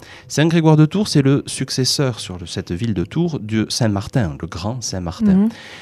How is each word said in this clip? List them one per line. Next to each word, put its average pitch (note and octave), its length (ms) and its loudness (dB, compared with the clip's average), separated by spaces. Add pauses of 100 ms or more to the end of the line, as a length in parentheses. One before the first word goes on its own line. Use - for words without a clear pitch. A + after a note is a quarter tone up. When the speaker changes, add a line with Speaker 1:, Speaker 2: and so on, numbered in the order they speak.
(280)
Speaker 1:
Saint D3 200 0
Grégoire D#3+ 300 6
de D#3 80 8
Tours, F#3+ 220 0
c'est D3+ 140 2
le C#3 260 2
successeur C3 720 -2
sur F2+ 180 -10
le, F2+ 80 -12
cette F2 260 -8
ville G#2 220 -2
de F2 100 0
Tours D#3+ 360 -2
de G#2+ 300 -2
Saint-Martin, G2+ 720 -2
le D#2+ 80 -8
grand G#2 340 -6
Saint-Martin. F#2+ 520 0
Speaker 2:
Mhm. G#3 160 4 (320)